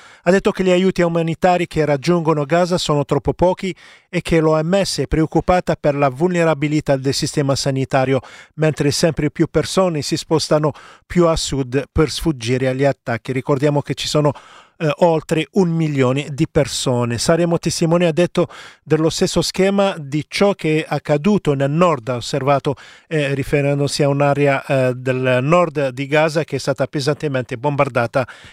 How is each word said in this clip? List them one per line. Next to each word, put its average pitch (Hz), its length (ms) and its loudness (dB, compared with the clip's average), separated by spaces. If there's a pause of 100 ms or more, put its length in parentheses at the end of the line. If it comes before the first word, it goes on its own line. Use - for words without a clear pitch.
(220)
Ha 175 100 0
detto 196 180 2
che 190 140 -2
gli 185 60 2
aiuti 180 320 2
umanitari 170 680 0
che 156 160 0
raggiungono 151 600 0
Gaza 170 320 0
sono 147 280 0
troppo 143 280 -2
pochi 180 420 0 (360)
e 175 100 -4
che 165 200 2
l'O 156 220 2
M 185 200 2
S - 160 -4
è 135 80 -2
preoccupata 160 720 0
per 143 180 0
la 143 140 2
vulnerabilità 151 880 0
del 135 180 -2
sistema 139 400 -2
sanitario, 135 680 -2 (340)
mentre 147 360 0
sempre 151 400 0
più 165 160 0
persone 165 560 -2
si - 160 -4
spostano 151 540 0 (340)
più 170 200 2
a 160 100 2
sud 135 540 -4
per 156 200 0
sfuggire 127 580 -2
agli 131 160 -2
attacchi. 131 480 -2
Ricordiamo 143 500 0
che - 120 -6
ci - 140 -8
sono, 147 240 2 (460)
eh, 151 180 0
oltre 160 560 0
un 180 180 2
milione 143 640 0
di 151 180 0
persone. 120 680 0
"Saremo 170 400 2
testimoni", 175 460 0
ha 165 80 2
detto, 170 360 0 (340)
"dello 156 260 0
stesso 175 340 0
schema 196 560 0
di 143 280 -6
ciò 196 280 0
che 156 280 -2
è - 60 -8
accaduto 151 680 0
nel 139 160 0
nord", 151 380 2
ha 127 80 -2
osservato, 139 580 0 (320)
eh, 143 260 -2
riferendosi 143 680 0
a 143 60 2
un'area, 143 580 2
eh, 131 280 0
del 127 480 0
nord 151 480 0
di 135 160 -8
Gaza 151 380 0
che - 120 -8
è - 20 -2
stata 135 300 -2
pesantemente 135 680 -4
bombardata 131 720 -2 (260)